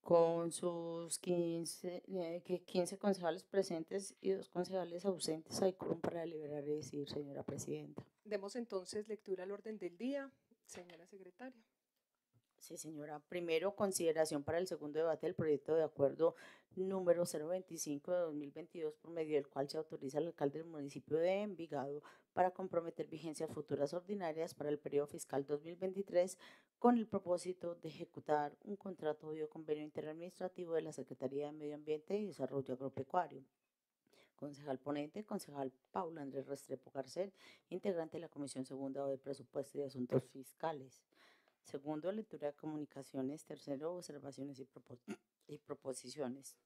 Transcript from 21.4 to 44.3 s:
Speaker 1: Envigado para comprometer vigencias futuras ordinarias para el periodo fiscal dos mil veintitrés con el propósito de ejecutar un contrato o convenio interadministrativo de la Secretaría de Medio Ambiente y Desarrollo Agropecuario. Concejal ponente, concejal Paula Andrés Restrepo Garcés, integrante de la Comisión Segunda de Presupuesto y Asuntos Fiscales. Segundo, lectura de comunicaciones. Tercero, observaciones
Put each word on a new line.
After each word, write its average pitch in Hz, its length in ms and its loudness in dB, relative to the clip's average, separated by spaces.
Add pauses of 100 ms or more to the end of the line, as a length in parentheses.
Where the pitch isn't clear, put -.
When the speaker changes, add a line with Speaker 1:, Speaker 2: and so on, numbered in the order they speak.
Speaker 1:
Envigado 147 600 -4 (300)
para 180 200 6
comprometer 170 560 -2
vigencias 156 420 -4
futuras 143 420 0
ordinarias 175 640 -2
para 147 160 -2
el 147 80 2
periodo 143 280 2
fiscal 139 380 -2
dos 147 180 -2
mil 165 140 -12
veintitrés 185 640 2 (400)
con 240 180 10
el 220 100 2
propósito 175 680 0
de 165 120 -8
ejecutar 151 760 0
un 202 120 -6
contrato 156 520 -4
o 156 200 -4
convenio 156 360 -2
interadministrativo 165 880 -6
de 156 80 4
la 156 100 -6
Secretaría 139 540 -4
de 147 60 -6
Medio 151 220 -8
Ambiente 151 420 -2
y 214 100 0
Desarrollo 135 480 -2
Agropecuario. 135 720 -2 (880)
Concejal 143 440 -4
ponente, 147 460 -4
concejal 143 480 -4 (200)
Paula 165 300 -2
Andrés 135 240 -4
Restrepo 135 440 -8
Garcés, 151 460 -4 (320)
integrante 170 480 -2
de 160 60 -6
la 160 60 -10
Comisión 135 360 -6
Segunda 135 420 -4
de 135 120 0
Presupuesto 135 600 -6
y 143 40 0
Asuntos 131 420 2
Fiscales. 135 800 -8 (600)
Segundo, 151 500 -4
lectura 185 340 -6
de 147 80 -2
comunicaciones. 143 920 -6
Tercero, 151 520 -4
observaciones 139 640 -10